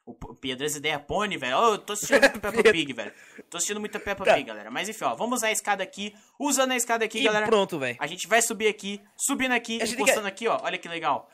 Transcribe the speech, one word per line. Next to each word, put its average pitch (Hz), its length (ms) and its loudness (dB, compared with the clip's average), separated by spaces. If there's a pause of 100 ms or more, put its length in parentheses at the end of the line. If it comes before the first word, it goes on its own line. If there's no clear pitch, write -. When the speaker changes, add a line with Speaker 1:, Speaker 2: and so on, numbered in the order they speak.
Speaker 1:
O 120 80 -16
P-, - 180 -14
o 120 40 -18
Pedro, 131 300 -6
as 147 100 -4
ideias 147 320 -4
pônei, 185 300 -2
velho. 131 200 -2
Ô, 220 160 4
eu 196 40 0
tô 196 160 -10
assistindo 240 280 2
muito 240 180 6
Peppa 202 120 -4
Speaker 2:
<laughs> 226 120 2
Pedro. 220 80 8
Speaker 1:
Pig, 151 220 0
velho. 107 200 -8 (360)
Tô 165 80 -10
assistindo 202 220 -4
muita 208 200 -6
Peppa 202 260 -4
Speaker 2:
Tá. - 100 8
Speaker 1:
Pig, 131 120 0
galera. 107 240 -12
Mas 170 180 -4
enfim, 214 140 -8
ó, 123 120 0
vamos 226 240 -2
usar 220 80 0
a 220 40 2
escada 196 320 -2
aqui. 202 320 -8 (240)
Usando 269 320 2
a 254 40 2
escada 233 300 0
aqui, - 140 -4
Speaker 2:
E 269 40 2
Speaker 1:
galera. 214 220 4
Speaker 2:
pronto, 196 320 4
velho. 123 220 -2
Speaker 1:
A 147 80 -2
gente 175 200 -8
vai 220 140 6
subir 214 260 0
aqui, 202 340 -4 (160)
subindo 254 340 0
aqui, 233 300 0
Speaker 2:
A 226 40 0
gente 233 120 -2
tem - 80 0
que - 60 6
Speaker 1:
encostando 214 160 2
aqui, 208 200 -4
ó. 185 160 2
Olha 175 140 -2
que 175 100 -14
legal. 160 460 -2